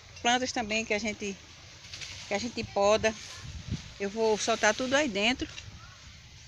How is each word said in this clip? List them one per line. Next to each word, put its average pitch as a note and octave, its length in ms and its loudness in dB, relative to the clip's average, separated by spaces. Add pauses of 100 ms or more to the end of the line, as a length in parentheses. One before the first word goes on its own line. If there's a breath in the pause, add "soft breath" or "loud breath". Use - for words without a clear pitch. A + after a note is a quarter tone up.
(200)
plantas B3 320 2
também A3 320 0
que A3+ 80 0
a G#3 60 2
gente, G3+ 380 -4 (920)
que G3+ 60 0
a G3+ 40 2
gente A#3 260 -4
poda, G#3 500 4 (840)
eu G3+ 120 -2
vou A3 260 4
soltar G#3+ 380 4
tudo B3+ 200 0
aí D4 140 4
dentro A3+ 400 2 (1000)